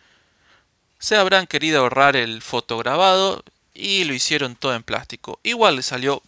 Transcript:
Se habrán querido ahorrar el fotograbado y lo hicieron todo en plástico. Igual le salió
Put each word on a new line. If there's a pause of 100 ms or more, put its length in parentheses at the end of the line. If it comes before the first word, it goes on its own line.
(960)
Se
habrán
querido
ahorrar
el
fotograbado (320)
y
lo
hicieron
todo
en
plástico.
Igual
le
salió